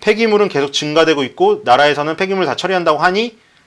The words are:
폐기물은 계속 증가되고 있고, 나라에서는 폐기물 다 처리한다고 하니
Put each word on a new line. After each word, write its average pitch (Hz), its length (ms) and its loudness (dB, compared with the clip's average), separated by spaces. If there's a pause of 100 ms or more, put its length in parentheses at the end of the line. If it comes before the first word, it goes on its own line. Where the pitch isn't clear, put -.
폐기물은 214 480 0
계속 143 240 -2
증가되고 151 500 0
있고, 185 420 0
나라에서는 147 520 2
폐기물 190 300 -2
다 123 100 -4
처리한다고 175 420 0
하니 196 380 -2 (300)